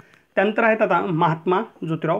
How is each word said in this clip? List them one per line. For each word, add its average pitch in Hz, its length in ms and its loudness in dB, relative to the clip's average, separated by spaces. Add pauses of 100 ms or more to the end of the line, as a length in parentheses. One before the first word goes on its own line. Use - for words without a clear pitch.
(360)
त्यानंतर 214 280 0
आहेत 220 180 2
आता 180 200 2
महात्मा 175 600 0 (260)
ज्योतिराव 165 320 -2